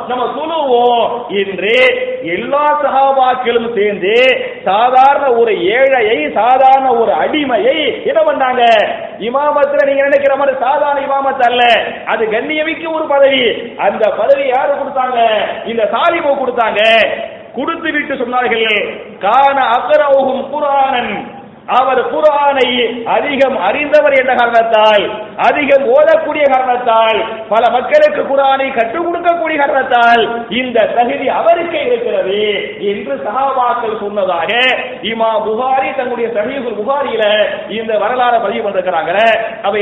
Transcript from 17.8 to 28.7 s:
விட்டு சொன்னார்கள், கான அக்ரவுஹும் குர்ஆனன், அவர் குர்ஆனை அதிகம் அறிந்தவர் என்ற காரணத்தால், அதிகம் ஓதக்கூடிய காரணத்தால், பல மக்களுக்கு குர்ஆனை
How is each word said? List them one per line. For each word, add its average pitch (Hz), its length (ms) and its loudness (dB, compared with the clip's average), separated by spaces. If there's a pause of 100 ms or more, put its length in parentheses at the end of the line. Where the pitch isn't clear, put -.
விட்டு 294 280 -4
சொன்னார்கள், 240 440 -2 (600)
கான 277 340 4 (180)
அக்ரவுஹும் 269 640 2 (100)
குர்ஆனன், 269 640 -2 (640)
அவர் 262 220 2 (120)
குர்ஆனை 285 560 2 (460)
அதிகம் 269 420 0 (100)
அறிந்தவர் 285 540 2
என்ற 254 180 2
காரணத்தால், 226 680 4 (440)
அதிகம் 269 360 2 (120)
ஓதக்கூடிய 302 560 2
காரணத்தால், 233 680 2 (320)
பல 226 120 2 (120)
மக்களுக்கு 294 560 2
குர்ஆனை 269 360 2 (100)